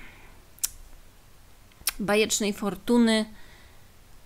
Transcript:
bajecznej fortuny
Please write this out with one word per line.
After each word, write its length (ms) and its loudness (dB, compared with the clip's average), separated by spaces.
bajecznej 520 2
fortuny 720 2